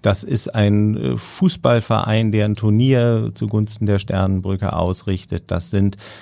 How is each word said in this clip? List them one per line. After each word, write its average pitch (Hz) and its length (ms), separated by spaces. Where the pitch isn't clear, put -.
Das 101 220
ist - 320
ein, 104 400
äh, 127 220
Fußballverein, 113 1120
der 107 140
ein 104 80
Turnier 113 800
zugunsten 107 520
der 101 140
Sternenbrücke 95 720
ausrichtet. 90 760
Das 87 220
sind, 98 280